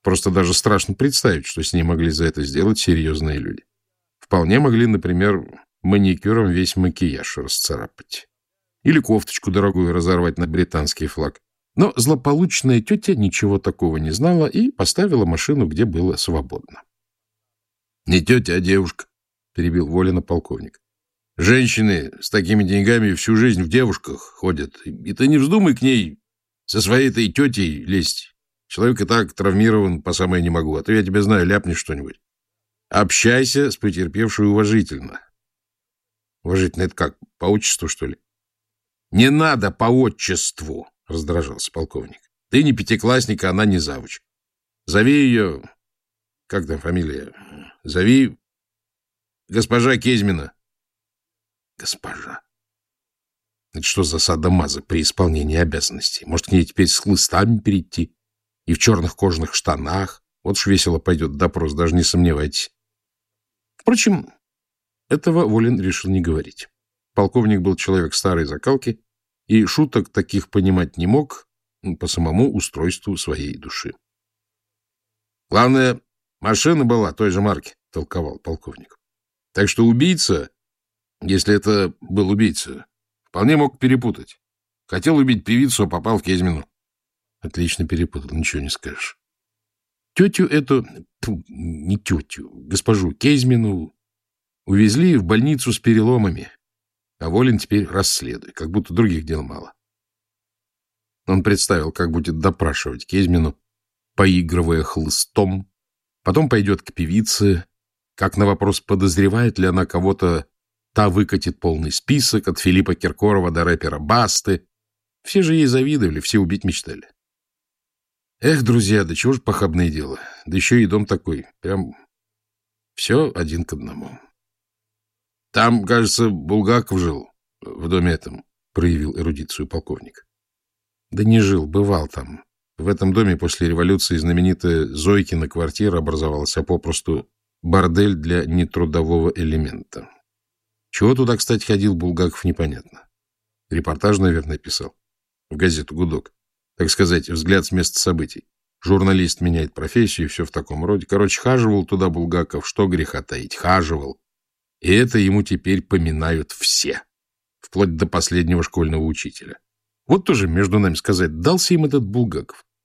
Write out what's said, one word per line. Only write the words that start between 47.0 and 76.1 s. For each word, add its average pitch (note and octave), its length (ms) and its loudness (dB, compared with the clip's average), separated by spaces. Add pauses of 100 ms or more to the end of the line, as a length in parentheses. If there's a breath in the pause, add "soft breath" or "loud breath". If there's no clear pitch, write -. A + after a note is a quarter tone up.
Зови A2 540 2 (1080)
госпожа A#2 480 2
Кезьмина». G2+ 560 0 (1300)
Госпожа. - 640 -12 (1300)
Это D#2 100 -12
что - 200 -2
за D#2+ 160 -2
садомаза E2+ 640 0
при E2 200 -2
исполнении D#2 540 0
обязанностей? D#2+ 720 -2
Может, - 200 -4
к - 60 -2
ней F2+ 120 6
теперь F2+ 240 0
с - 100 0
хлыстами G#2 600 0
перейти? G2 560 -2 (520)
И E2+ 80 0
в - 40 -6
чёрных F2 380 2
кожаных D#2+ 380 -2
штанах? D#2+ 680 -4 (200)
Вот G2 160 -4
ж - 80 -4
весело F2+ 320 2
пойдёт D#2 380 -2
допрос, D#2+ 380 -2
даже E2 200 0
не F2 80 4
сомневайтесь. D#2+ 680 0 (1080)
Впрочем, G#3+ 560 0 (760)
этого D#3+ 380 0
Волин A2+ 340 2
решил F#2 300 -4
не F#2+ 100 0
говорить. D#2+ 480 -6 (460)
Полковник G#2 460 2
был F2+ 160 0
человек F#2 380 -2
старой F2 300 0
закалки, A2+ 580 -4 (440)
и A2 180 4
шуток B2+ 460 0
таких - 400 -4
понимать F#2 480 0
не E2+ 80 -2
мог C3+ 420 0 (500)
по F2 80 -6
самому E2+ 480 0
устройству F2+ 640 -4
своей C#2+ 400 -8
души. - 380 -12 (1500)
«Главное, B2+ 520 4 (400)